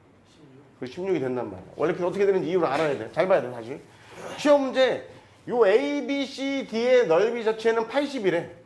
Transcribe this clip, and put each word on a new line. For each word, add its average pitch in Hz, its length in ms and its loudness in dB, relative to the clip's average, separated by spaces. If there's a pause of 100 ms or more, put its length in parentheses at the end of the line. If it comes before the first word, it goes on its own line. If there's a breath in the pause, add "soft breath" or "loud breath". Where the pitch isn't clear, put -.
(800)
그 127 60 -10
십육이 180 340 -4
된단 123 320 -4
말이야. 92 240 -16
원래 156 180 0
그게 175 120 -4
어떻게 196 200 0
되는지 185 240 2
이유를 170 180 2
알아야 143 300 0
돼. 110 140 -10
잘 170 160 0
봐야 180 140 4
돼, 123 100 -8
다시. 120 280 -12 (580 loud breath)
시험 285 240 4
문제, 254 480 0 (400 loud breath)
요 226 180 4
에이비씨디의 254 1400 0
넓이 220 360 2
자체는 226 440 0
팔십이래. 226 640 -2 (160)